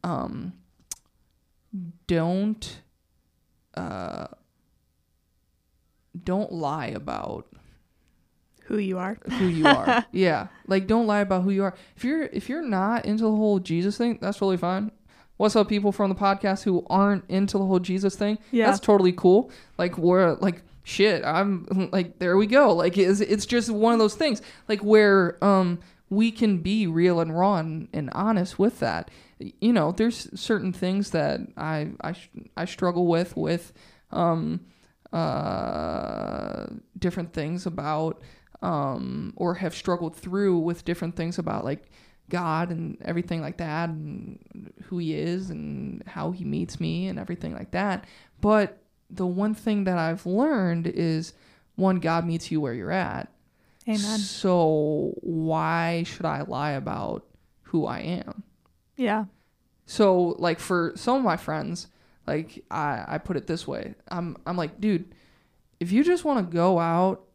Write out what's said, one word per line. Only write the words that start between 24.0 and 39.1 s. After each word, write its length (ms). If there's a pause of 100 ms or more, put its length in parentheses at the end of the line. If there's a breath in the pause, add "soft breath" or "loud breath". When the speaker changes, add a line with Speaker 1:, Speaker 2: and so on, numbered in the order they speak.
Speaker 1:
things, 280 (260 loud breath)
like, 160
where, 600
um, 340 (300 soft breath)
we 240
can 260
be 300
real 320
and 160
raw 200
and, 360
and 200
honest 460
with 220
that. 300 (300 loud breath)
Y-, 200
you 120
know, 200
there's 360 (100)
certain 340
things 400
that 280 (160)
I, 340 (100)
I, 120
sh-, 180 (260)
I 100
struggle 400
with, 300
with, 360 (380 soft breath)
um, 500 (520 soft breath)
uh, 1500 (320)
different 340
things 320
about, 560 (400 soft breath)
um, 760